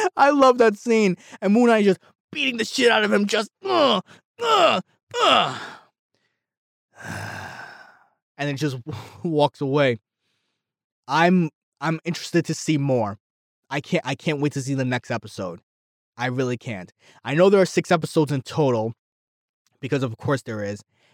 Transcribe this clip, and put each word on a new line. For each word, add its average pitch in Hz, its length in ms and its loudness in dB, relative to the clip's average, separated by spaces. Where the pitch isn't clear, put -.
I 277 140 6
love 262 260 4
that 226 200 4
scene. 220 380 2
And 196 120 2
Moon 240 140 6
Knight 220 180 4
just 190 140 4
beating 262 260 -4
the 214 80 -4
shit 240 260 2
out 220 140 2
of 208 80 0
him, 208 120 2
just, 208 240 -2
"Uh, 285 380 2
uh, 339 380 2
uh." 226 360 2
<sighs> - 260 -12
And 143 120 -4
then 143 80 -6
just 135 200 -4
<laughs> - 220 -16
walks 147 380 0
away. 139 380 2
I'm, 170 440 2
I'm 160 260 -4
interested 165 400 -2
to 160 100 -6
see 151 240 -2
more. 120 400 -2
I 143 120 -6
can't, - 220 -4
I - 120 -4
can't 151 260 -4
wait 143 120 0
to 139 80 -6
see 131 120 -6
the 135 100 -2
next 123 280 -4
episode. 101 500 -8
I 120 100 -4
really 127 300 -4
can't. 95 340 -12
I 127 120 -6
know 180 140 6
there 196 120 6
are 170 60 4
six - 240 -2
episodes 156 400 0
in 139 100 -2
total, 120 520 -2
because 143 220 -4
of 120 160 -6
course 143 240 -4
there 107 220 -8
is. 101 180 -8